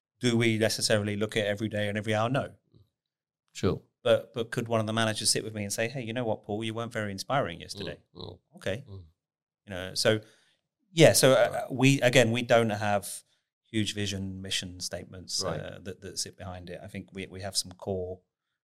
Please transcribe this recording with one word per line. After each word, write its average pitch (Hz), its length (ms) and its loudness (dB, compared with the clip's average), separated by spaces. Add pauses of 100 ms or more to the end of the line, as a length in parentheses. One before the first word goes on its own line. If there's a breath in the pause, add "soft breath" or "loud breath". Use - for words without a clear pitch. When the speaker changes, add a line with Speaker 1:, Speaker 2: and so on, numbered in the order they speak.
(200)
Speaker 1:
Do 120 160 2
we 113 220 4
necessarily 104 580 2
look 104 200 -2
at 107 100 2
every 104 220 -2
day 104 200 -2
and 104 80 -4
every 107 180 -2
hour? 110 140 2
No. 120 220 -2 (1000)
Speaker 2:
Sure. - 280 0 (220)
Speaker 1:
But, 113 320 2
but 120 160 -6
could 117 180 -4
one 113 120 2
of 107 60 -2
the 110 60 -4
managers 110 380 0
sit - 140 0
with 107 100 -10
me 107 80 -6
and 101 100 -6
say, 113 160 -2
"Hey, 131 140 -8
you 113 100 -8
know 123 120 -4
what, 107 200 -4
Paul, 107 180 -4
you 110 120 -4
weren't 117 180 -6
very 107 180 -4
inspiring 98 500 -4
yesterday." 90 380 -12 (160)
Speaker 2:
Mm, 69 80 -16
mm. 62 160 -16 (180)
Speaker 1:
Okay. 110 320 -6
Speaker 2:
Mm. 98 140 -16 (640)
Speaker 1:
You 101 80 -14
know, 92 200 -8
so, 110 260 2 (720 soft breath)
yeah, 151 200 10
so, 131 200 6
uh, 117 200 4
Speaker 2:
Right. - 200 -6
Speaker 1:
we, 135 300 6
again, 123 280 6
we 120 120 0
don't 117 280 6
have 104 400 0 (580)
huge 107 260 -2
vision, 98 460 -6
mission 95 400 -6
statements, 92 640 -8
Speaker 2:
Right. 82 160 -4
Speaker 1:
uh, - 220 -12
that, 95 200 -14
that 90 160 -12
sit - 180 -8
behind 90 340 -14
it. 90 120 -12
I 92 40 -16
think 95 260 -12
we, 95 140 -10
we 90 140 -14
have 98 160 -6
some 92 160 -4
core 92 480 -6 (440)